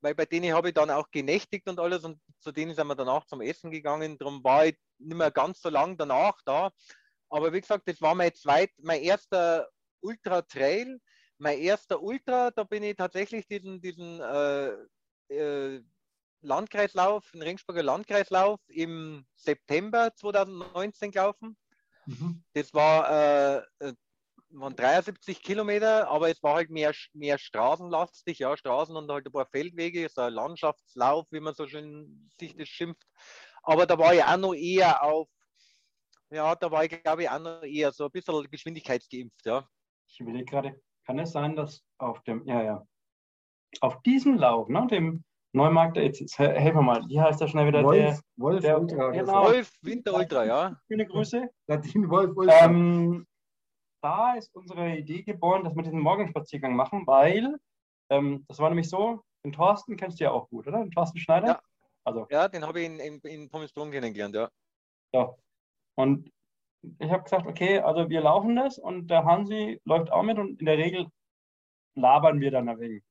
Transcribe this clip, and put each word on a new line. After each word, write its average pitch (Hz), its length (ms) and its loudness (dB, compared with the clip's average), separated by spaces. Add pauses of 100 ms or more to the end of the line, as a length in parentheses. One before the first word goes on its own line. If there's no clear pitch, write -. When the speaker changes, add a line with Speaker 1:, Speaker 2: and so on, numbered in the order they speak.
Speaker 1:
weil 147 120 -2
bei 156 120 -2
denen 170 280 -2
habe 170 140 2
ich 170 60 -6
dann 151 160 2
auch 147 200 -4
genächtigt 156 600 -4
und 180 100 -10
alles 170 240 -4
und 160 160 -16 (180)
zu 151 140 -16
denen 156 220 -8
sind 151 120 -4
wir 147 80 -4
danach 131 300 -4
zum 139 160 -14
Essen 151 300 -10
gegangen, 156 480 -8
darum 139 260 -12
war 139 220 4
ich 156 120 -2 (200)
nicht 160 180 -14
mehr 160 140 0
ganz 147 320 -4
so 170 80 -6
lang 156 260 -2
danach 151 480 -2
da. 160 260 -2 (600)
Aber 151 240 -2
wie 190 80 -4
gesagt, 202 260 -4
das 170 140 -8
war 160 120 2
mein 175 200 0
zweit-, 151 480 0
mein 160 180 -2
erster 170 680 0 (360)
Ultra-Trail, 190 1000 -4 (380)
mein 147 220 -4
erster 175 420 -2
Ultra, 247 480 -2
da 220 140 -6
bin 208 180 -8
ich 208 140 -6
tatsächlich 190 500 -6
diesen, 190 340 -12
diesen, 170 400 -14
äh, 139 520 -2 (560)
äh, 139 540 -6 (600)
Landkreislauf, 196 880 -2
den 170 100 -20
Regensburger 170 420 -8
Landkreislauf 190 840 0
im 160 560 -10 (100)
September 208 800 -2
zweitausendneunzehn 196 960 -4
gelaufen. 202 460 -4 (500)
Speaker 2:
Mhm. 147 360 -10 (120)
Speaker 1:
Das 147 180 -6
war, 151 380 4
äh, 143 480 2 (220)
äh, 143 120 -10 (560)
waren 135 260 -12
dreiundsiebzig 170 680 -2
Kilometer, 208 680 0
aber 156 220 0
es - 120 -6
war 147 140 2
halt 165 140 -2
mehr, 151 220 -2 (200)
mehr 143 260 -4
straßenlastig, 165 1000 -4
ja, 139 180 -4
Straßen 151 400 -4
und 151 140 -12
halt 139 160 -8
ein 135 60 -18
paar 135 140 -4
Feldwege, 170 600 -6
so 131 140 -6
ein 120 100 -4
Landschaftslauf, 147 1000 -4
wie 156 100 -12
man 156 140 -10
so 147 140 -12
schön 147 600 -20 (120)
sich 165 160 -16
das 156 120 -14
schimpft. - 380 -12 (560)
Aber 160 240 4
da 170 120 2
war 165 160 8
ich 160 100 6
auch 156 140 4
noch 190 160 -2
eher 165 500 4
auf, 156 240 0 (1000)
ja, 156 240 0
da 170 160 -4
war 156 140 2
ich, 165 180 -8
glaub 160 180 0
ich, 160 80 -2
auch 127 100 -4
noch 165 240 -12
eher 147 300 -2
so 147 140 -8
ein 139 40 -6
bisschen 156 400 -6
geschwindigkeitsgeimpft, 131 920 -10
ja. 127 240 -4 (400)
Speaker 3:
Ich - 120 -20
überlege 120 260 -10
gerade, 139 340 -6 (240)
kann 131 140 -6
es 165 140 -6
sein, 151 220 -4
dass 147 300 -10 (140)
auf 120 240 -8
dem, 117 240 -8
ja, 120 160 -2
ja, 107 240 -6 (960)
auf 127 200 -2
diesem 262 340 4
Lauf, 120 320 4
ne, 196 180 0
dem 165 360 -2 (300)
Neumarkt, 165 440 4
jetzt, 147 240 0
jetzt - 160 -14
he-, 143 80 2
helf 147 320 4
mir 151 60 6
mal, 120 260 4
wie 147 120 0
heißt 156 200 4
der 156 80 -2
schnell 151 180 2
wieder? 147 160 4
Speaker 2:
Wolf, 143 160 8
Speaker 3:
Der, 147 220 2 (160)
Speaker 2:
Wolf 156 240 0
Speaker 3:
der, 156 200 4
Speaker 2:
Ultra 156 280 -2
oder - 20 -2
Speaker 3:
genau. 196 360 4
Speaker 2:
so. 220 60 8
Speaker 1:
Wolf 247 200 0 (100)
Winter 214 320 -6
Ultra, 160 300 0
ja. 147 420 0
Speaker 3:
Schöne 214 200 -4
Grüße. 240 440 -4 (160)
Speaker 2:
Nadine 151 420 -2
Wolf 180 280 2
Ultra. 165 300 10
Speaker 3:
Ähm, 175 600 4 (760)
da 208 340 0
ist 226 200 -12
unsere 175 420 -6
Idee 151 280 -10
geboren, 180 400 0
dass 165 100 -6
wir 160 80 -4
diesen 165 160 -4
Morgenspaziergang 151 800 -2
machen, 170 320 -2
weil, 185 480 6 (540)
ähm, 139 360 0
das - 140 -10
war 156 80 4
nämlich 165 200 0
so: 214 360 -2 (200)
den 143 60 -8
Thorsten 190 460 0
kennst 180 240 -8
du 165 40 -2
ja 139 60 2
auch 120 180 -4
gut, 117 200 -12
oder? 185 100 -4
Den 202 140 -6
Thorsten 170 260 -2
Schneider? - 300 2
Speaker 1:
Ja. - 120 2 (440)
Speaker 3:
Also. 113 260 -6
Speaker 1:
Ja, 151 160 2
den 180 180 -6
habe 165 160 -8
ich 170 60 -4
in, 160 140 -12
in, 147 220 -14
in 151 280 -16
Pommesbrunn 151 400 -12
kennengelernt, 107 460 -6
ja. 110 120 -4 (640)
Speaker 3:
Ja. 123 220 0 (600)
Und 139 340 0 (680)
ich 156 120 -4
hab 185 140 0
gesagt: 180 220 -2
Okay, 180 340 0
also 160 280 0
wir 160 120 -2
laufen 196 340 4
das 269 240 -2
und 180 300 -10
der 165 160 4
Hansi 208 600 0
läuft 165 280 0
auch - 100 2
mit 214 160 0
und 196 220 -6
in 160 60 -4
der 156 120 4
Regel 175 300 -2 (880)
labern 147 440 6
wir 139 120 0
dann 123 160 0
ein 113 100 -6
wenig. 113 320 -10